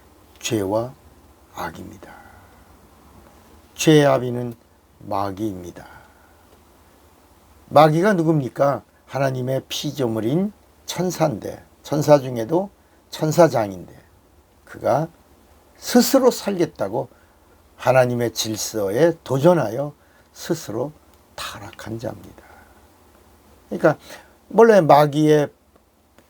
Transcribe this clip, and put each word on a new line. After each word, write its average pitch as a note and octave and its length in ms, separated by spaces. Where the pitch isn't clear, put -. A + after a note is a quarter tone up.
죄와 A2 520
악입니다. - 580
죄의 D#3 280
아비는 B2 500
마귀입니다. G2 880
마귀가 D#3 460
누굽니까? C#3+ 680
하나님의 C3 640
피조물인 C3+ 840
천사인데, D#3+ 800
천사 D3 340
중에도 C3 520
천사장인데, C3 840
그가 C3+ 420
스스로 B3 560
살겠다고 C3+ 760
하나님의 B2 560
질서에 A2 800
도전하여 C#3 720
스스로 C#3+ 600
타락한 - 640
자입니다. G2 420
그러니까 E3+ 300
원래 G#3+ 320
마귀의 D3+ 680